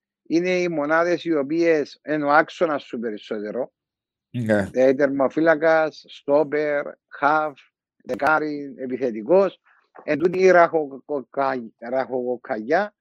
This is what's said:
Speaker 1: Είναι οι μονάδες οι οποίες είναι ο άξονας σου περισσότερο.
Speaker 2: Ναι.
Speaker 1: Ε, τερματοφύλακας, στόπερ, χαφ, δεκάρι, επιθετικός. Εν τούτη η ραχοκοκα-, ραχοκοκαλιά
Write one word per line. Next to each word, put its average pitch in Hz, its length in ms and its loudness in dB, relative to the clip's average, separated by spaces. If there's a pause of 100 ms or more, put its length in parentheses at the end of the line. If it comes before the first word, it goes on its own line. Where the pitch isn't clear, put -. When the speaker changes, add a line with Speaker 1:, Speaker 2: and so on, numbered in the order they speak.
(260)
Speaker 1:
Είναι 175 240 0
οι 180 180 0
μονάδες 165 560 0
οι 170 100 -2
οποίες 156 760 0
είναι 151 160 -2
ο 143 80 0
άξονας 156 500 2
σου - 160 -12
περισσότερο. 107 760 -8 (580)
Speaker 2:
Ναι. 110 420 0
Speaker 1:
Ε, 131 220 4
τερματοφύλακας, 151 1120 0
στόπερ, 147 760 0 (260)
χαφ, 151 520 -2 (440)
δεκάρι, 147 720 -2
επιθετικός. 127 840 0 (440)
Εν 151 140 -2
τούτη 175 200 0
η 185 120 6
ραχοκοκα-, 139 1300 0
ραχοκοκαλιά 123 1200 -4